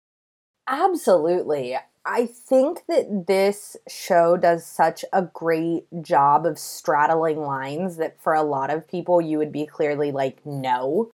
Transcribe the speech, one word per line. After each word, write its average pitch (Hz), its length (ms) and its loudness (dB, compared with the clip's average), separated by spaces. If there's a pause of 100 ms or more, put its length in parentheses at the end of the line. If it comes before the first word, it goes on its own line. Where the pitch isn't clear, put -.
(680)
Absolutely. 175 1080 0 (280)
I 214 220 -2
think 262 640 0
that 208 400 -2
this 196 480 0 (120)
show 170 480 2
does 170 300 2
such 165 460 -2
a 190 100 2
great 165 600 -2 (180)
job 151 440 4
of 160 120 -2
straddling 156 840 0
lines 143 560 -6
that - 220 -6
for 165 140 0
a 156 80 2
lot 139 280 -2
of 160 180 -6
people 175 320 0
you 156 180 -2
would 151 140 -2
be 147 140 -6
clearly 147 440 -2
like, 135 340 -4
"No." 139 720 -2